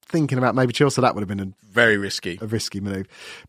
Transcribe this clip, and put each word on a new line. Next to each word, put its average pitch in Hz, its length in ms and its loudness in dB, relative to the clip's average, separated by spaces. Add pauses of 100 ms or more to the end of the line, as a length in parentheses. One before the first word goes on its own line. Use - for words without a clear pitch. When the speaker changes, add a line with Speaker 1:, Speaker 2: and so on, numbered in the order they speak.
Speaker 1:
thinking 147 320 0
about 123 180 2
maybe 127 160 2
Chilwell, 139 220 2
so - 80 0
that 120 140 4
would 98 60 -4
have 98 60 -4
been 98 140 -4
a 98 100 -8 (180)
Speaker 2:
Very 110 280 4
risky. 95 440 -6
Speaker 1:
a 110 60 -8
risky 107 320 -4
move. 98 280 -6 (420)